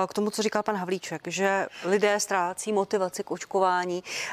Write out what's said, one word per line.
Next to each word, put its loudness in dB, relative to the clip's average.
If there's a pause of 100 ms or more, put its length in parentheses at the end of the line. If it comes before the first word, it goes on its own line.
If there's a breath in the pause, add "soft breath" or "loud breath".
k -14
tomu, 0
co -2
říkal 0
pan -2
Havlíček, -4
že 2 (180)
lidé 4
ztrácí 0
motivaci 0
k -8
očkování. 0 (280 loud breath)